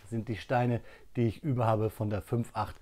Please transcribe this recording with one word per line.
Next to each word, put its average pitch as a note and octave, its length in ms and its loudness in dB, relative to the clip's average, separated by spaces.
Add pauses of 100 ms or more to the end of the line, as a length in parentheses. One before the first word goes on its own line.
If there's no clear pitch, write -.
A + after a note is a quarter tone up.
sind A2+ 200 -4
die A2 100 -4
Steine, B2 440 2 (340)
die A#2+ 120 4
ich - 160 -2
über B2 240 2
habe A2 240 2
von G#2+ 180 -2
der G2+ 140 -2
fünf A#2 300 -2
acht - 280 -4